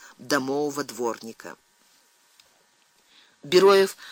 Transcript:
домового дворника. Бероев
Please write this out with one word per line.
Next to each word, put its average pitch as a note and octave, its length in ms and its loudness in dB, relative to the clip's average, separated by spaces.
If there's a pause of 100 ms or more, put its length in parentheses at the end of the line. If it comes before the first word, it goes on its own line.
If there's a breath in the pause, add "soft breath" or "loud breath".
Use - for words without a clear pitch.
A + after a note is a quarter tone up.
(180 loud breath)
домового C#3 680 -4
дворника. A2+ 720 -10 (1900 soft breath)
Бероев F#3+ 540 4 (140 loud breath)